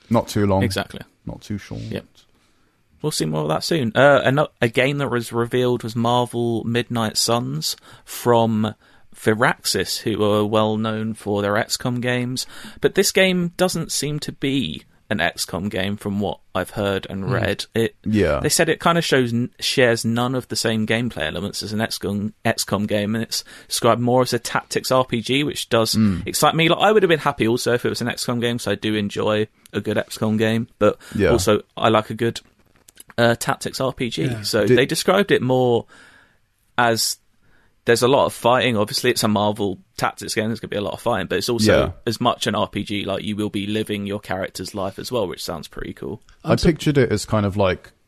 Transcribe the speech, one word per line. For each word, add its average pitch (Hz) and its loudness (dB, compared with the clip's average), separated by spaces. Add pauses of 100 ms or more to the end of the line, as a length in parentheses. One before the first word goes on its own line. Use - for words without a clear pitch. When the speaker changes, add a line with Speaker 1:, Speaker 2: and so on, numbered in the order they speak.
Speaker 1:
Not 113 2
too 104 2
long. 95 4
Speaker 2:
Exactly. 98 -2 (260)
Speaker 1:
Not - -10
too 104 -8
short. 107 -12
Speaker 2:
Yep. 110 -8 (960)
We'll 151 -4
see 156 -4
more 156 -2
of 151 -4
that 156 -2
soon. 135 0
Uh, 139 6
ano-, 139 2 (140)
a 120 2
game 135 0
that 135 -4
was 120 -4
revealed 120 0
was 117 -8
Marvel 120 0
Midnight 117 -2
Suns 127 -2 (300)
from 113 2 (400)
Firaxis, - 0
who 104 -2
are 107 4
well 107 2
known 110 -4
for 101 -2
their 101 0
X - -2
com 123 -4
games. 123 -4 (340)
But - 0
this 196 2
game 185 2
doesn't 175 -2
seem 147 -4
to - -8
be 131 -4 (240)
an 98 -2
X 82 -2
com 92 -6
game 101 -4
from 101 -4
what 98 -4 (120)
I've 92 -4
heard 98 -2
and 98 -8
Speaker 3:
Hmm. 92 -4
Speaker 2:
read. 95 -2 (120)
It, 113 0 (100)
Speaker 1:
Yeah. 87 2
Speaker 2:
they 151 -2
said 160 2
it 156 -2
kinda 170 2
shows 131 2
n-, 120 -2 (100)
shares 117 2
none 120 0
of 123 -6
the 110 -6
same 110 0
gameplay 110 -2
elements 87 -6
as 104 -8
an 107 -4
X 113 -4
com, 101 -4 (100)
X - 0
com 104 -2
game, 107 0
and 113 -2
it's - -6 (240)
described 117 2
more 123 2
as 123 0
a 120 0
tactics - -4
R 127 4
P 120 -2
G, 131 0
which - -6
does 113 2
Speaker 1:
Hmm. 104 2
Speaker 2:
excite - 2
me. 160 4
Like, 165 2
I 202 4
would 214 4
have 180 2
been 156 2
happy 123 0
also 117 0
if 123 -2
it 117 0
was 110 -4
an 120 -2
X - -6
com 120 -2
game, 120 -2
'cause - -8
I 104 0
do 107 -2
enjoy 104 0 (260)
a 107 -2
good 104 -2
X - -4
com 107 0
game, 113 0 (140)
but 104 4 (160)
Speaker 1:
Yeah. 98 2
Speaker 2:
also 104 2 (140)
I 117 2
like 110 2
a 113 -6
good, 113 -2 (760)
uh, 120 4
tactics - -6
R 131 -2
P 120 -4
G. 156 -4
Speaker 3:
Yeah. 117 -4
Speaker 2:
So 104 0
Speaker 1:
Did 123 6
Speaker 2:
they 127 4
described 190 2
it 135 4
more 123 2 (920)
as 117 0 (680)
there's 117 4
a 120 4
lot 123 6
of - -2
fighting. 120 2
Obviously, 104 0
it's - -2
a 117 2
Marvel 104 0 (180)
Tactics - -4
game. 110 0
There's 110 -6
gonna - -12
be - -6
a 104 -2
lot 98 -4
of - -14
fighting, 98 -2
but 90 0
it's - -2
also 104 4
Speaker 1:
Yeah. - -4 (140)
Speaker 2:
as 113 -4
much 120 0
an 104 -2
R 101 0
P 101 -6
G, 101 -6
like, 95 -4
you 104 -4
will 104 -2
be 101 -4
living 104 -4
your 98 -4
character's 95 -8
life 98 -6
as - -10
well, 110 -2
which - -10
sounds 82 -10
pretty - -12
cool. - -12 (240)
Speaker 1:
I 156 -2
Speaker 3:
I'm 123 4
su- - 2
Speaker 1:
pictured 151 2
it 123 4
as 104 0
kind 104 0
of 98 -2
like 95 0 (160)